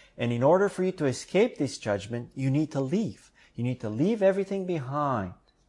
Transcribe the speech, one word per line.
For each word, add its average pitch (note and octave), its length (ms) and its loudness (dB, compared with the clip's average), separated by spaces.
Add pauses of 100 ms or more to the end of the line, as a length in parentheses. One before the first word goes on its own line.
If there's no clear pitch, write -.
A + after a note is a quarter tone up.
(180)
And A#2+ 140 0
in A#2+ 120 0
order F#3 260 6
for F#3 140 -4
you F#3 80 0
to E3+ 140 -2
escape F#3 520 0
this C#3 220 -2
judgment, A2 560 -4
you C3 160 0
need D3 220 0
to C#3 80 -2
leave. C#3 500 -4 (240)
You A#2 80 -6
need B2 160 -4
to A2 100 -6
leave F3+ 320 0
everything F#3+ 460 2
behind C3+ 680 -2 (360)